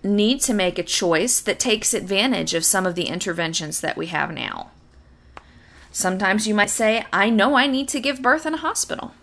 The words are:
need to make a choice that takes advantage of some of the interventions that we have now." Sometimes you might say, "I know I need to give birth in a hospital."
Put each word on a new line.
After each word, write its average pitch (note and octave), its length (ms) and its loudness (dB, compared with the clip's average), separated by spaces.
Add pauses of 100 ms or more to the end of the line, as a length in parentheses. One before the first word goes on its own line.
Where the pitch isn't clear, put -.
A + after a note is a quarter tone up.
need G#3 380 2
to B3+ 120 0
make F#3 240 2
a F3 60 -2
choice F3 580 2
that - 180 -2
takes A3 360 0
advantage G3 580 0
of E3 100 -2
some F#3 220 2
of F3 100 0
the F3 120 -2
interventions E3 720 -4
that - 160 -4
we D#3+ 80 -4
have D#3+ 260 -6
now." A2 380 -10 (1200)
Sometimes G3 560 0
you G#3+ 60 0
might G#3 160 4
say, A3 420 0
"I G3 200 2
know A#3 260 4
I C4+ 100 4
need C4+ 220 -2
to C#4 100 -4
give C4 220 -4
birth C#4 240 2
in D#4 80 -2
a D#4+ 40 -4
hospital." - 640 -6